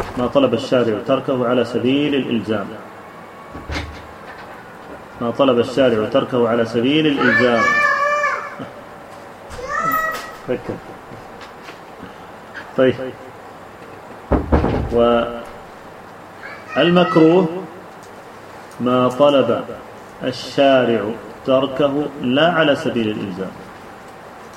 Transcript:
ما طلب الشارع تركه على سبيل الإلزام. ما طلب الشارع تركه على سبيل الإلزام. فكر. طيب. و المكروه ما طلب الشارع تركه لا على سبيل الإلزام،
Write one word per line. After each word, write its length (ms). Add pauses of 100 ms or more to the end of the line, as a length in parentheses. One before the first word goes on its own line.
(180)
ما 80
طلب 280
الشارع 520
تركه 420
على 160
سبيل 500
الإلزام. 520 (2500)
ما 100
طلب 280
الشارع 500
تركه 400
على 160
سبيل 420
الإلزام. 560 (2750)
فكر. 260 (2000)
طيب. 180 (2000)
و 300 (1500)
المكروه 880 (1160)
ما 280
طلب 560 (580)
الشارع 880 (340)
تركه 600 (140)
لا 300
على 240
سبيل 320
الإلزام، 420 (1080)